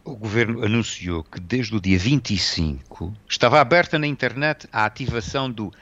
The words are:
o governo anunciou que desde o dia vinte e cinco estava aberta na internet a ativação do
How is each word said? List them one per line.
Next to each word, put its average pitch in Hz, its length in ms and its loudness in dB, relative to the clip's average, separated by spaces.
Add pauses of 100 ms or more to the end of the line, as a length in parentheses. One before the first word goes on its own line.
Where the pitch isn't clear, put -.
o 147 100 -10
governo 110 500 0
anunciou 90 600 0
que - 160 -14
desde 110 340 -2
o 107 60 0
dia 92 180 4
vinte 113 360 2
e 92 40 0
cinco 82 760 -4 (120)
estava 123 320 4
aberta 170 380 4
na 147 80 0
internet 139 640 -4
a 110 120 0
ativação 123 680 -4
do 107 320 -6